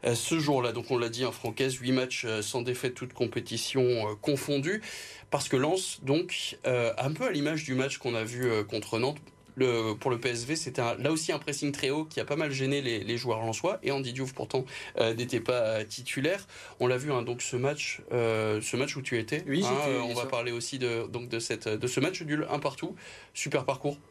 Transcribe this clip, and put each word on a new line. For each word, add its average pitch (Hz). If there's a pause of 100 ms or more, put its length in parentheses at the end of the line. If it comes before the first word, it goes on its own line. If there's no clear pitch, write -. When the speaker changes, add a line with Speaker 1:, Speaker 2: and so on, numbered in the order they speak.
Speaker 1:
euh, 120
ce 165
jour-là. 135
Donc, 117
on 127
l'a 117
dit, 120
hein, 117
Francaise, 127
huit 123
matchs, 127
euh, 110
sans 123
défaite, 123
toutes 127
compétitions, 123
euh, 107
confondues. 147 (500)
Parce 143
que -
Lens, 160
donc, 147 (100)
euh, 120
un 135
peu 233
à 226
l'image 151
du 131
match 135
qu'on 120
a 110
vu, 123
euh, 110
contre 110
Nantes, 143 (360)
le, 117
pour 127
le 117
P 131
S 117
V, 151
c'était 135
un, 117
là 143
aussi 160
un 147
pressing 143
très 139
haut 151
qui 156
a 110
pas 147
mal 156
gêné 135
les, 117
les 117
joueurs 117
lensois. 113
Et 135
Andy 135
Diouf, 131
pourtant, 131 (340)
euh, 113
n'était 120
pas, 123
euh, 110
titulaire. 139 (360)
On 123
l'a 127
vu, 143
hein, 123
donc 120
ce -
match, 143 (100)
euh, 110
ce -
match 135
où 135
tu 131
étais. 147
Speaker 2:
Oui, 147
Speaker 1:
Hein, 123 (100)
Speaker 2:
j'étais, 143
Speaker 1:
euh, 120
on 117
Speaker 2:
bien 117
Speaker 1:
va 120
Speaker 2:
sûr. 127
Speaker 1:
parler 120
aussi 120
de, 117
donc 120
de 113
cette, 113
de 107
ce 127
match 180
nul 151
un 147
partout. 156 (360)
Super 143
parcours, 143 (140)